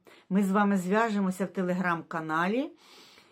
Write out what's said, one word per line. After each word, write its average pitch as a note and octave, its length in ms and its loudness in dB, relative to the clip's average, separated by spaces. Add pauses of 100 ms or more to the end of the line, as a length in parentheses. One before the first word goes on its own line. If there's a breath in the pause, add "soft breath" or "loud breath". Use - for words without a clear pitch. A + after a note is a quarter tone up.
(300 loud breath)
Ми G3 140 2
з F#3+ 80 2
вами G3+ 260 4
зв'яжемося G3 680 0
в F3+ 140 -6
Telegram-каналі, F3+ 1120 -2 (600 loud breath)